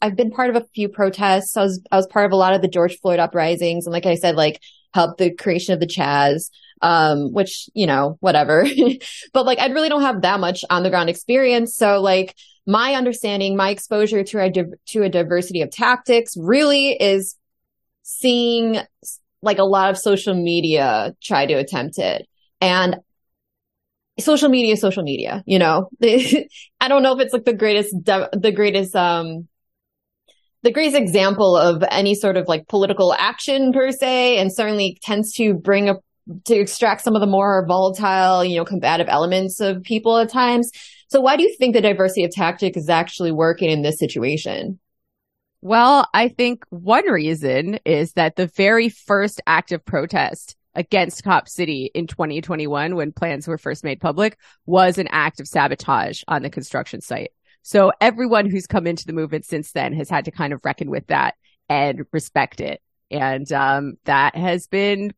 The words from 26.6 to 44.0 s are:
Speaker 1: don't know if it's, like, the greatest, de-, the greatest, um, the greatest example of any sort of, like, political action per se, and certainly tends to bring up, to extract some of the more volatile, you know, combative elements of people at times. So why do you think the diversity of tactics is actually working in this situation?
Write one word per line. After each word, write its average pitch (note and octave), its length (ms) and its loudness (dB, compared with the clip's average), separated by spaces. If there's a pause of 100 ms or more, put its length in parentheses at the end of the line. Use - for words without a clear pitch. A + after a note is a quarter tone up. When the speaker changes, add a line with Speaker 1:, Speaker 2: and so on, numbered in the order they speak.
Speaker 1:
don't C4+ 160 4
know C4 100 4
if B3+ 80 -2
it's, - 120 -2
like, A#3 120 -2
the A#3+ 80 2
greatest, G#3 400 0 (100)
de-, F#3+ 300 0
the G#3 180 0
greatest, G3 440 0
um, E3+ 520 -2 (1120)
the A#3 100 2
greatest D4 260 2
example F#3+ 580 2
of E3+ 340 4
any G3+ 260 0
sort G3 220 0
of, F3+ 100 -4
like, D#3+ 200 -2
political G3 460 2
action C4 600 0
per C4 180 0
se, B3+ 460 0
and F#3+ 160 0
certainly G#3 480 -2
tends G#3+ 320 -4
to A3 200 2
bring G3 360 2
up, F#3+ 120 -2 (440)
to A#3 100 4
extract G3+ 460 0
some A3 140 0
of G#3+ 60 2
the G3+ 60 2
more G3 400 2
volatile, F#3 800 2
you F3 120 -2
know, E3+ 80 -2
combative E3 440 0
elements F#3 500 0
of G3 220 -2
people A3+ 380 0
at A3+ 100 0
times. A#3+ 400 0 (380)
So C#4 140 4
why C4+ 160 4
do E4 60 2
you - 140 2
think B3+ 160 2
the A3+ 80 4
diversity F#3+ 420 2
of F3 60 0
tactics F3+ 480 -2
is D#3+ 120 -8
actually E3+ 420 0
working E3 400 0
in D3+ 100 0
this D3+ 160 -2
situation? D3 840 -4 (800)